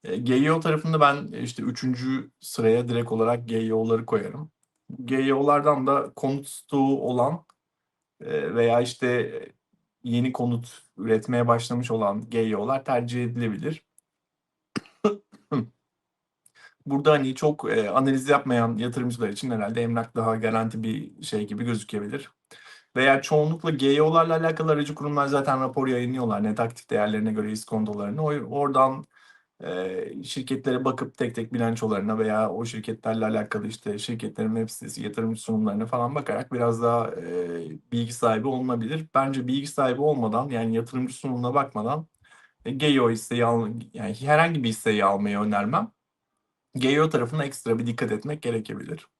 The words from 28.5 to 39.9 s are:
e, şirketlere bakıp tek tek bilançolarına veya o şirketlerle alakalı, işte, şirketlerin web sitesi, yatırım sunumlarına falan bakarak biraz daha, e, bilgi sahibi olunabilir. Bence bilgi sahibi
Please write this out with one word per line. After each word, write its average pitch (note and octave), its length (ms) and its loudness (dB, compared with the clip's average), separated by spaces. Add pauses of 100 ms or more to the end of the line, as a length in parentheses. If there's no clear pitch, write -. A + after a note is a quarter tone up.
e, F#2 600 -6
şirketlere - 640 -4
bakıp - 320 -2
tek A#2 180 -4
tek A2+ 180 -8
bilançolarına A2 680 0
veya G#2+ 320 0
o A2 140 -6
şirketlerle A2 600 -4
alakalı, G#2+ 420 -2
işte, G#2 320 -6
şirketlerin A2 560 -4
web A2+ 140 -2
sitesi, - 340 -12
yatırım A2+ 320 -4
sunumlarına A2+ 500 0
falan B2 300 -2
bakarak B2 380 -4
biraz A#2 280 0
daha, A#2 300 2
e, E2+ 560 -6 (240)
bilgi A#2 220 -2
sahibi A2+ 340 2
olunabilir. B2+ 680 -2
Bence C3+ 320 0
bilgi C#3 200 0
sahibi C3+ 340 0